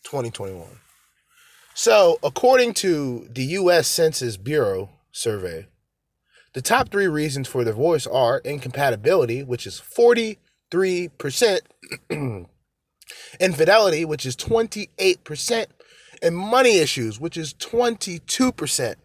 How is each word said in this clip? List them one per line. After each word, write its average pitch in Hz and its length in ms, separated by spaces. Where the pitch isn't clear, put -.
twenty 123 280
twenty-one. 95 480
So, 196 500
according 247 520
to 143 560
the 127 140
U 180 260
S 165 180
Census 131 480
Bureau 101 540
survey, 95 560
the 131 80
top 240 300
three 196 180
reasons 151 400
for 123 160
divorce 131 420
are 127 340
incompatibility, 131 1000
which 123 240
is 98 140
forty-three 196 1400
percent, 185 460
<clears throat> 123 360
infidelity, 175 640
which 151 220
is 127 100
twenty-eight 214 880
percent, 220 460
and 170 140
money 226 400
issues, 120 420
which 165 200
is 151 160
twenty-two 233 1000
percent. 135 520